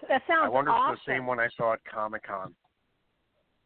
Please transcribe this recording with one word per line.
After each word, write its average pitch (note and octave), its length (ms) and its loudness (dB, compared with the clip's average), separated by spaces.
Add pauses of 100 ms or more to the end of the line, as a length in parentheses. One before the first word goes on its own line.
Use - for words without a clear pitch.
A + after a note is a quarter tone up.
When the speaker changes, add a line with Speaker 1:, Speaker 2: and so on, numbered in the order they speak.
Speaker 1:
That B3+ 180 2
sounds D#4+ 180 4
Speaker 2:
I A#3+ 40 0
wonder C4+ 220 2
Speaker 1:
awesome. B3+ 220 2
Speaker 2:
if A3+ 40 -8
it's - 80 -20
the C3+ 80 -2
same C3 120 -4
one B2 140 -2
I A#2 160 2
saw A2+ 180 0
at A2 120 -4
Comic-Con. G#2+ 680 -8 (1120)